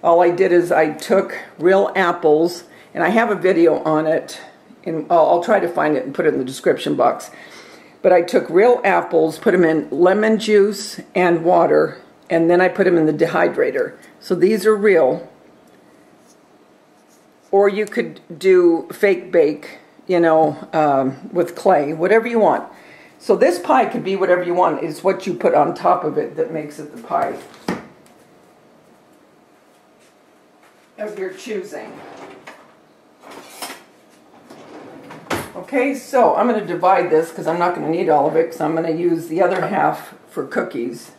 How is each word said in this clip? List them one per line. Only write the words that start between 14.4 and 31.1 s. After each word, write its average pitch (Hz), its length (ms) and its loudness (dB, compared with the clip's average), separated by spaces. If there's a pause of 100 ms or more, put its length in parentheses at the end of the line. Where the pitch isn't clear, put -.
are 214 100 4
real. 185 540 2 (2250)
Or 196 180 4
you 202 160 -2
could - 360 -8 (180)
do 175 520 4
fake 190 400 0
bake, 156 500 0 (260)
you 180 120 0
know, 160 380 4 (160)
um, 135 580 0
with 170 240 -4
clay, 147 380 0
whatever 185 340 2
you 233 120 -2
want. 170 260 2 (540)
So - 180 0
this 285 220 2
pie 262 260 2
could - 180 -6
be 190 140 -4
whatever 180 260 0
you 175 120 -4
want. 180 280 0
It's 156 220 -10
what 185 220 -2
you 180 80 -4
put - 200 0
on 151 200 2
top 180 300 0
of 151 120 -4
it - 200 -6
that 160 140 -4
makes 151 280 -10
it - 180 -16
the - 60 -18
pie - 340 -4 (3500)
of 208 220 -12